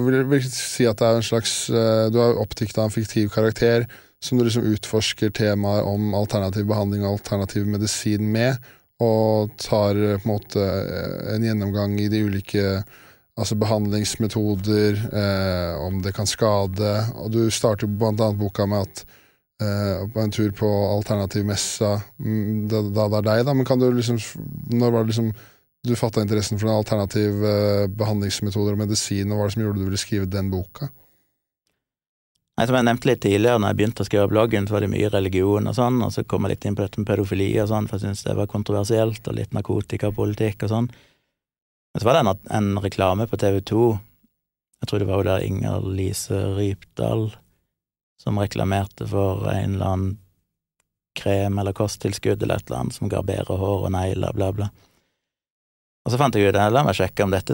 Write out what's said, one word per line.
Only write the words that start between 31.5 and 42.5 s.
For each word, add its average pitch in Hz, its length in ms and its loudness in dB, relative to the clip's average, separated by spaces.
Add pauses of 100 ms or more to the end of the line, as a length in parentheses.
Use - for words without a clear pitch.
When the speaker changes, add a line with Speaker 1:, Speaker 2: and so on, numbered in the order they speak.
Speaker 2:
Nei, 113 100 4
som 127 80 4
jeg 123 80 4
nevnte 120 240 2
litt 120 160 2
tidligere, 107 380 4
når 101 80 0
jeg 101 80 0
begynte 104 260 0
å - 60 -6
skrive 101 180 4
bloggen, 107 400 2
så 107 80 -2
var 101 80 0
det 101 80 -2
mye 101 160 2
religion 98 640 2
og 107 80 -4
sånn, 123 260 2
og 101 80 -2
så - 160 -4
kom 98 160 -2
jeg - 140 -2
litt - 100 -8
inn 104 80 -2
på 104 80 -2
dette - 160 -6
med 101 80 -4
pedofili 98 400 0 (140)
og 104 80 -2
sånn, 107 180 -2
for 104 80 -6
jeg 101 140 -4
synes - 160 -6
det 101 100 -2
var 101 160 -2
kontroversielt, 107 760 0
og 110 120 -4
litt - 180 -6
narkotikapolitikk 104 1120 -2
og 107 60 -2
sånn. 120 160 0 (1040)
Men - 80 -4
så - 80 -6
var 156 80 6
det - 80 4
en, 98 160 0 (160)